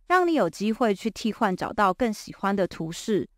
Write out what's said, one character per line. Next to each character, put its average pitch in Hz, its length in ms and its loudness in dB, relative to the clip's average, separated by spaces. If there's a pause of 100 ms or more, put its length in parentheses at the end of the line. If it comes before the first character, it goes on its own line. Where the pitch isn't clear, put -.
让 359 220 4
你 330 60 2
有 208 140 4
机 208 240 -2
会 214 220 2
去 214 160 -6
替 214 220 -4
换， 190 240 0
找 - 160 -6
到 202 200 2
更 226 200 0
喜 - 220 -12
欢 202 200 -2
的 190 140 0
图 160 240 -8
示。 196 460 -2